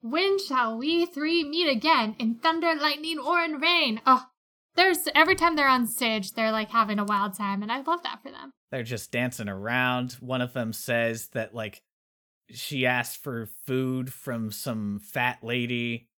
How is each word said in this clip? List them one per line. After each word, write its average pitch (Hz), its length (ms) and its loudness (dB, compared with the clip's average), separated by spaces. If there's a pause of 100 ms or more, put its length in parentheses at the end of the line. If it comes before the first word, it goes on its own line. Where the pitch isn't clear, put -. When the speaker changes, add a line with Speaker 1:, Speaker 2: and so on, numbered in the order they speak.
Speaker 1:
"When 370 380 0
shall 240 400 0
we 330 260 2
three 330 400 0
meet 311 240 0
again 240 500 2
in 233 180 0
thunder, 330 380 2
lightning, 302 440 -2
or 311 240 2
in 311 180 -2
rain?" 311 460 2
Oh, 262 200 6 (500)
there's, 359 380 4
every 320 220 6
time 330 200 4
they're 277 120 4
on 254 180 4
stage, 220 460 -2
they're, 220 200 0
like, 214 180 -2
having 214 280 2
a 208 60 0
wild 202 320 0
time, 196 260 -2
and 214 80 -6
I 262 120 -4
love 339 200 -2
that - 200 -8
for 277 80 -16
them. - 220 -14 (180)
Speaker 2:
They're 131 120 -4
just 117 300 -8
dancing 120 360 -2
around. 123 680 -2
One 127 260 -4
of 123 140 -4
them 113 180 -4
says 117 560 -2
that, 110 260 -6
like, 110 280 -10 (680)
she 127 360 -2
asked 123 360 0
for 117 240 -6 (200)
food 131 460 -2
from 117 380 -6
some 104 480 -4
fat 123 440 -4
lady 120 760 -4